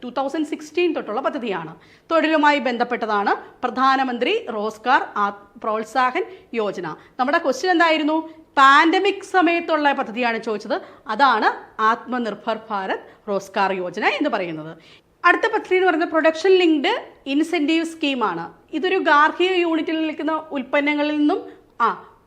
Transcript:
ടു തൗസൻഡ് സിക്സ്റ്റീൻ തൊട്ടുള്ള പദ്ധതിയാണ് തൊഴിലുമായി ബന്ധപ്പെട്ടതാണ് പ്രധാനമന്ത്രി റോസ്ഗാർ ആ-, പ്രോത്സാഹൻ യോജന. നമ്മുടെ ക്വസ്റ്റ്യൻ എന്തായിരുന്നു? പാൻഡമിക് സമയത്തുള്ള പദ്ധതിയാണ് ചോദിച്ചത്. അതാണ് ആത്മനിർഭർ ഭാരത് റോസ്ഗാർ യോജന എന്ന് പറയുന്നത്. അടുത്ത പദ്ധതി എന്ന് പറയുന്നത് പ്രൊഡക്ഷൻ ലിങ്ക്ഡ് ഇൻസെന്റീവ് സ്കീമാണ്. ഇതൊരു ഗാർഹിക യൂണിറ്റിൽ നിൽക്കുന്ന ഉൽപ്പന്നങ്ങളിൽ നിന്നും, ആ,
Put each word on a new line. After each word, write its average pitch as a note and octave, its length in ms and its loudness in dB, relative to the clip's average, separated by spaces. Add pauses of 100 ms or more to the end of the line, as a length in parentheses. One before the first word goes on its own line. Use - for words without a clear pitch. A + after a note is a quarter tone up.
ടു B3 40 -12 (100)
തൗസൻഡ് C#4 280 -2
സിക്സ്റ്റീൻ F4 480 -2
തൊട്ടുള്ള A#3 280 -4
പദ്ധതിയാണ് G3+ 540 -6 (360)
തൊഴിലുമായി D4+ 480 4
ബന്ധപ്പെട്ടതാണ് A#3 1040 -2
പ്രധാനമന്ത്രി C4 880 0
റോസ്ഗാർ A#3 640 0
ആ-, G3+ 480 -4
പ്രോത്സാഹൻ B3 600 -2 (300)
യോജന. G3 420 -4 (240)
നമ്മുടെ D4 180 2
ക്വസ്റ്റ്യൻ E4 340 0
എന്തായിരുന്നു? D#4+ 580 2 (280)
പാൻഡമിക് E4 720 4
സമയത്തുള്ള E4 600 2
പദ്ധതിയാണ് A#3 460 -2
ചോദിച്ചത്. A3 440 -6 (260)
അതാണ് A#3+ 720 0
ആത്മനിർഭർ A3+ 800 -2 (100)
ഭാരത് G3+ 300 -4 (300)
റോസ്ഗാർ G3 420 0
യോജന F3+ 340 -4
എന്ന് G4 240 0
പറയുന്നത്. E3 480 -6 (480)
അടുത്ത F4+ 280 2
പദ്ധതി - 220 -2
എന്ന് F#4 120 4
പറയുന്നത് E4 220 0
പ്രൊഡക്ഷൻ D#4+ 400 2
ലിങ്ക്ഡ് F4+ 560 2 (200)
ഇൻസെന്റീവ് D#4+ 600 0
സ്കീമാണ്. A3+ 680 -4 (200)
ഇതൊരു F4+ 240 0
ഗാർഹിക D#4 540 2
യൂണിറ്റിൽ D#4+ 500 0
നിൽക്കുന്ന D#4 500 -4
ഉൽപ്പന്നങ്ങളിൽ D4 640 0
നിന്നും, D#4 240 2 (400)
ആ, G3+ 240 0 (220)